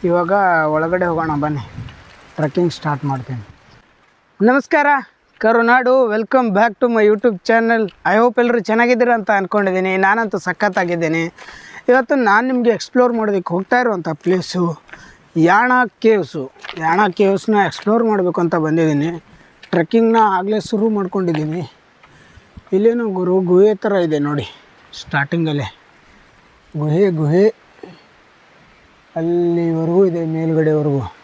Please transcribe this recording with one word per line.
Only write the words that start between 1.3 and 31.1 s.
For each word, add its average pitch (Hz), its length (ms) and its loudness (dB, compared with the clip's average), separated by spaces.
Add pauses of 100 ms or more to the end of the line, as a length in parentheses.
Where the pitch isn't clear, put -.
ಬನ್ನಿ, 147 200 -4 (760)
ಟ್ರೆಕ್ಕಿಂಗ್ 156 380 -2
ಸ್ಟಾರ್ಟ್ 147 320 -6
ಮಾಡ್ತೀನಿ. 127 400 -8 (960)
ನಮಸ್ಕಾರ 277 460 2 (500)
ಕರುನಾಡು, 233 760 2
welcome 226 360 0
back 208 300 0
to 247 80 0
my 226 220 2
YouTube 214 300 0
channel. 226 480 0
I 175 320 -2
hope 240 200 2
ಎಲ್ಲರೂ 240 200 2
ಚೆನ್ನಾಗಿದ್ದೀರಾ 240 540 2
ಅಂತ 220 180 -2
ಅಂದ್ಕೊಂಡಿದ್ದೀನಿ. 190 680 0
ನಾನಂತೂ 202 400 0
ಸಖತ್ತಾಗಿದ್ದೀನಿ. 170 960 -2 (560)
ಇವತ್ತು 254 260 2
ನಾನು 233 320 2
ನಿಮಗೆ 247 220 0
ಎಕ್ಸ್ಪ್ಲೋರ್ 240 440 0
ಮಾಡೋದಕ್ಕೆ 208 400 -2
ಹೋಗ್ತಾ 190 260 0
ಇರುವಂಥ 202 300 -2
ಪ್ಲೇಸು 175 720 -4 (560)
ಯಾಣ 196 340 4 (300)
ಕೇವ್ಸು. 175 500 0 (260)
ಯಾಣ 165 220 0 (120)
ಕೇವ್ಸ್‌ನ 196 440 0 (100)
ಎಕ್ಸ್ಪ್ಲೋರ್ 220 380 -2
ಮಾಡಬೇಕು 190 380 0
ಅಂತ 170 140 0
ಬಂದಿದ್ದೀನಿ. 156 680 0 (480)
ಟ್ರೆಕ್ಕಿಂಗ್ನ 226 500 2
ಆಗಲೇ 202 380 0
ಶುರು 220 300 -2
ಮಾಡ್ಕೊಂಡಿದ್ದೀನಿ. 175 840 -4 (1000)
ಇಲ್ಲೇನೋ 226 360 2
ಗುರು 185 300 0
ಗುಹೆ 190 360 4
ಥರ 208 160 -4
ಇದೆ 165 280 0
ನೋಡಿ, 143 280 -2 (460)
ಸ್ಟಾರ್ಟಿಂಗಲ್ಲೇ 143 840 -4 (1000)
ಗುಹೆ, 151 320 0
ಗುಹೆ 170 520 0 (1500)
ಅಲ್ಲಿವರೆಗೂ 170 880 0
ಇದೆ, 170 200 -2
ಮೇಲ್ಗಡೆವರೆಗೂ. 156 880 -2 (100)